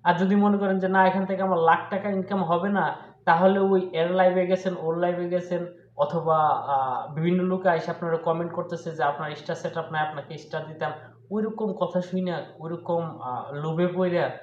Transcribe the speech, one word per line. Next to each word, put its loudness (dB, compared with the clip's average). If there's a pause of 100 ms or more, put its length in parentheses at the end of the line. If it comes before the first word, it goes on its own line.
আর 6
যদি 4
মনে 6
করেন 2
যে 0
না 8
এখান 2
থেকে -2
আমার 2
লাখ 4
টাকা -4
ইনকাম -2 (100)
হবে 0
না, 2 (400)
তাহলে 6
ওই 4 (180)
এর 2 (100)
লাইভে 4
গেছেন, 0 (120)
ওর 0
লাইভে 0
গেছেন, -2 (420)
অথবা, 2 (360)
আহ, 0 (160)
বিভিন্ন 2 (120)
লোকে 2
এসে 0
আপনারা -2 (100)
কমেন্ট 0
করতেছে -6
যে 0
আপনার -6
স্টার -8
সেটআপ -6
নাই, -2
আপনাকে -10
স্টার -8
দিতাম, -6 (420)
ওইরকম -2 (120)
কথা 0
শুই -4
না, -4 (260)
ওইরকম, -4 (260)
আহ, -6 (200)
লোভে 0
পইরা 2 (180)